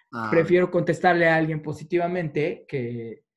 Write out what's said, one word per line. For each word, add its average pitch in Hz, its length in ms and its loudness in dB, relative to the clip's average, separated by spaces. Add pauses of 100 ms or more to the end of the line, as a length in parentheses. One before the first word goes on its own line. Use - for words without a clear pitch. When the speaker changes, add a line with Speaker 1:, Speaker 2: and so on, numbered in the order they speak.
(120)
Speaker 1:
Ah. 117 180 -6
Speaker 2:
prefiero 175 400 4
contestarle 170 580 2
a 160 60 4
alguien 160 280 0
positivamente 170 1040 -4
que, 117 560 -8 (120)